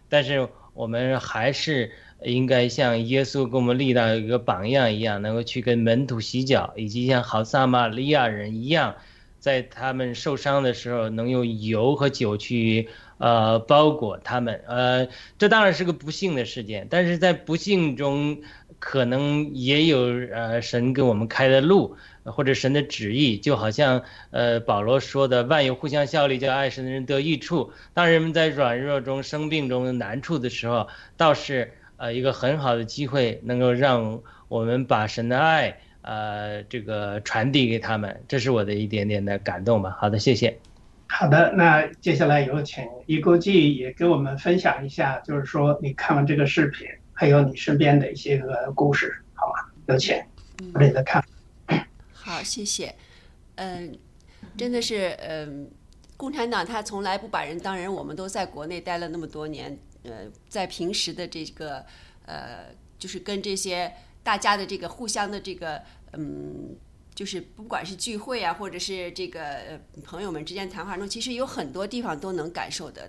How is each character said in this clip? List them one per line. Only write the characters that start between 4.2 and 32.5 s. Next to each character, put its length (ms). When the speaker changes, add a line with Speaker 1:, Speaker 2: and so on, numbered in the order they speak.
Speaker 1:
个 140
榜 300
样 240
一 80
样， 200
能 140
够 80
去 180
跟 180
门 280
徒 140
洗 240
脚， 320
以 100
及 200
像 140
好 220
撒 240
玛 220
利 180
亚 200
人 280
一 120
样， 280
在 220
他 300
们 240
受 220
伤 260
的 100
时 160
候 200
能 180
用 320
油 360
和 140
酒 280
去， 500
呃， 420
包 320
裹 260
他 220
们。 260
呃， 440
这 120
当 160
然 80
是 100
个 80
不 180
幸 260
的 100
事 180
件， 260
但 160
是 120
在 160
不 240
幸 400
中 440
可 240
能 500
也 340
有， 120
呃， 300
神 320
给 80
我 120
们 140
开 200
的 120
路， 360
或 200
者 100
神 180
的 120
旨 300
意， 240
就 180
好 140
像， 340
呃， 280
保 220
罗 180
说 280
的 180
，“万 200
有 80
互 140
相 180
效 220
力， 100
叫 160
爱 160
神 160
的 60
人 140
得 140
益 180
处。” 340
当 160
人 120
们 120
在 140
软 320
弱 220
中、 200
生 280
病 200
中、 280
难 240
处 160
的 120
时 160
候， 220
倒 160
是， 420
呃， 140
一 100
个 120
很 240